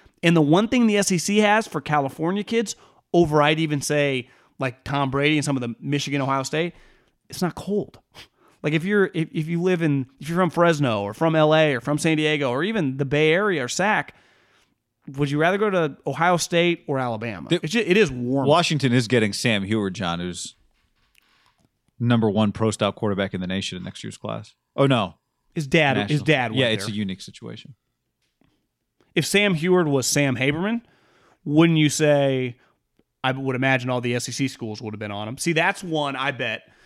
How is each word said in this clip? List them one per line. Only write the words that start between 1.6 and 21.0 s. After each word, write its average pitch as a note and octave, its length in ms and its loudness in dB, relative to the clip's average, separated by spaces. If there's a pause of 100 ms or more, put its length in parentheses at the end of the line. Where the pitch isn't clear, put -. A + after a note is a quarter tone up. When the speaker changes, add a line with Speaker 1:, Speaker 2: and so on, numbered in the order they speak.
Speaker 1:
for D3 160 -8
California D#3 600 -2
kids A3+ 320 -2 (380)
over, D3+ 300 4
I'd D#3 180 2
even D3 220 -2
say, C#3+ 480 -2 (280)
like, C3 260 -6
Tom C#3+ 260 -2
Brady C#3+ 260 2
and C#3 80 0
some C#3 120 0
of B2+ 40 -2
the A#2+ 180 -6
Michigan, C#3 440 -4
Ohio C3+ 200 -2
State, E3 320 -4 (540)
it's - 140 -8
not E3+ 120 -2
cold. - 440 -6 (640)
Like, D3+ 100 -2
if D#3 120 0
you're, G3+ 300 2
if, D#3+ 160 -2
if D3+ 160 -4
you E3+ 160 -2
live F3+ 200 0
in, C#3 240 0 (120)
if C#3+ 100 -14
you're E3+ 100 -2
from F#3 120 4
Fresno D3 520 2
or G#2 120 -6
from D#3+ 220 2
L D#3 180 6
A D#3 200 4
or A#2 60 -4
from D3 180 -4
San D#3+ 180 0
Diego D3+ 340 0
or C3+ 140 -2
even F#3 320 -2
the C#3+ 80 -2
Bay D3+ 280 2
Area F3+ 320 0
or B2 40 -6
sac, F3+ 460 -2 (1000)
would C#3+ 140 0
you D3 80 -2
rather F3 200 2
go G#3 120 0
to E3 260 -2 (100)
Ohio E3 300 2
State E3+ 500 0
or C#3 120 -4
Alabama? A2+ 500 -6
Speaker 2:
The E3+ 140 0
Speaker 1:
It's D#3 100 -6
ju-, A#3 140 0
it F3+ 100 4
is G3 140 4
warm. B2+ 380 -2
Speaker 2:
Washington D3+ 440 4
is B2 140 2
getting G#2+ 260 2
Sam G#2 320 0
Huard, G2 300 -2
John, F2 260 -4
who's F2 340 -10 (1500)